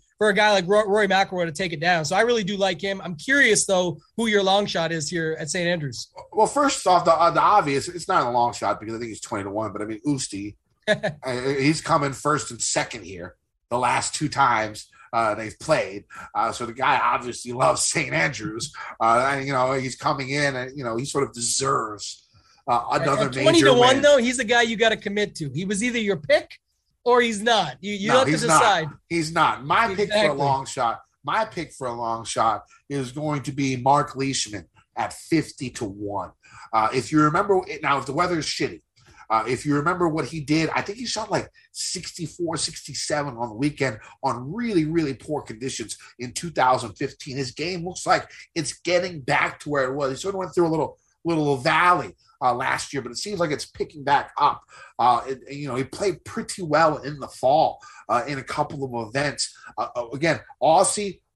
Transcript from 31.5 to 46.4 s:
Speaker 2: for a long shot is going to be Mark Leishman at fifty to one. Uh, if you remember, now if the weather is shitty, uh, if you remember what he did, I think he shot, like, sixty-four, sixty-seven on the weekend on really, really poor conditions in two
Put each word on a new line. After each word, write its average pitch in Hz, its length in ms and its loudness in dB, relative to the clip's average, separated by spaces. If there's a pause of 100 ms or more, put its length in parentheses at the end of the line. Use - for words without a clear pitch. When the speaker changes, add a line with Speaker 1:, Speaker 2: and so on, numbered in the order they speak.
Speaker 2:
for 131 140 -8
a 120 60 -4
long 113 320 -4
shot 110 400 0 (240)
is 135 240 -4
going 147 320 -4
to 143 80 -6
be 135 240 -2
Mark 139 400 2
Leishman 123 500 -4 (300)
at 110 160 -4
fifty - 580 -2
to - 140 -10
one. 101 480 -8 (400)
Uh, 110 200 4
if 131 200 -4
you 151 100 6
remember, 185 380 4 (220)
now 143 160 0
if 123 80 -6
the 139 60 -4
weather 175 260 0
is 143 80 -4
shitty, 123 340 -4 (500)
uh, 110 160 2
if 120 200 -2
you 143 100 2
remember 170 320 0
what 156 180 -2
he 160 140 -10
did, 151 340 0
I 127 80 -2
think 202 160 -8
he 247 80 -8
shot, 208 240 -6
like, 143 200 -2 (220)
sixty-four, - 840 -8
sixty-seven 147 800 -6
on 120 140 -6
the 107 40 -14
weekend 131 440 -2 (240)
on 127 320 -4
really, 220 320 0
really 156 280 0
poor 143 280 -8
conditions 113 540 -8 (220)
in 120 140 -10
two 170 180 -8